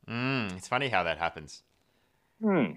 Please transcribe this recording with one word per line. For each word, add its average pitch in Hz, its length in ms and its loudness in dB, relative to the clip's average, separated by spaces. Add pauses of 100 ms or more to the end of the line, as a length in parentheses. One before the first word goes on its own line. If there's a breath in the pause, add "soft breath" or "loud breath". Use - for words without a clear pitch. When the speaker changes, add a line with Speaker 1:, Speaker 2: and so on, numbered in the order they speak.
Speaker 1:
Mm, 117 480 -2
it's 92 120 -12
funny 131 200 0
how 101 140 4
that 82 160 0
happens. 80 440 -4 (760)
Speaker 2:
Hmm. 175 360 2